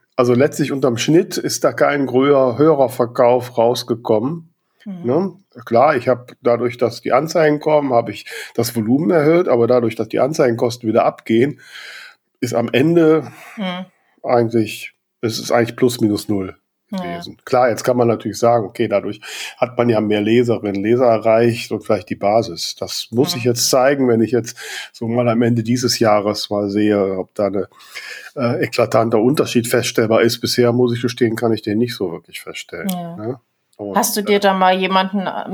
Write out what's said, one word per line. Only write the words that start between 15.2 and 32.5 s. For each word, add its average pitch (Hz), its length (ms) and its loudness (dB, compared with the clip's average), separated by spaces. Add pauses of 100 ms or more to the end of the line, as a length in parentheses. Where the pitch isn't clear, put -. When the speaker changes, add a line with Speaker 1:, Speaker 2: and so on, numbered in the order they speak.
Speaker 1:
es 110 180 -4
ist - 120 -6
eigentlich 120 240 0
plus 123 260 0
minus 104 280 -2
null 95 280 -6 (320)
Speaker 2:
Ja. 95 120 -8
Speaker 1:
gewesen. 85 440 -12
Klar, 127 240 2
jetzt 107 140 -4
kann 127 140 2
man 120 100 2
natürlich 107 300 -2
sagen, 117 280 2
okay, 107 240 -4
dadurch 101 320 -2 (360)
hat 120 200 -4
man 120 120 2
ja 110 120 2
mehr 107 200 0
Leserinnen, 104 640 0
Leser 120 220 2
erreicht 113 640 2
und 110 140 -6
vielleicht - 240 -2
die - 60 -6
Basis. 98 640 -2
Das - 340 -10
muss 120 220 0
Speaker 2:
Mhm. - 60 -6
Speaker 1:
ich 113 60 -8
jetzt 117 240 0
zeigen, 139 400 2
wenn 113 120 2
ich 110 100 0
jetzt 120 260 -4 (340)
so - 160 -10
mal 120 220 0
am 113 120 2
Ende 117 220 2
dieses 123 360 -2
Jahres 104 500 2
mal 104 200 -2
sehe, 101 480 2
ob 92 180 -8
da 101 120 0
eine, 98 200 -4 (680)
äh, 139 300 -2
eklatanter 113 540 0
Unterschied 123 480 2
feststellbar 113 540 2
ist. 117 200 0
Bisher, 120 320 2
muss 123 200 2
ich 120 80 -6
gestehen, 117 360 -2
kann 113 160 0
ich 107 80 -4
den 104 160 -2
nicht 120 180 -2
so 90 160 -6
wirklich - 300 -14
feststellen, - 480 -12